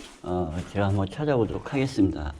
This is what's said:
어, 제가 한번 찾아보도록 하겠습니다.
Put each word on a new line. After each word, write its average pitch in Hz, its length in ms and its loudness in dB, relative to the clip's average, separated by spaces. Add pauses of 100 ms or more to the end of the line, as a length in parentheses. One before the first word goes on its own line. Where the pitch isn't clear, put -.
(220)
어, 87 340 -2 (140)
제가 101 180 2
한번 98 220 2
찾아보도록 123 640 0
하겠습니다. 98 680 2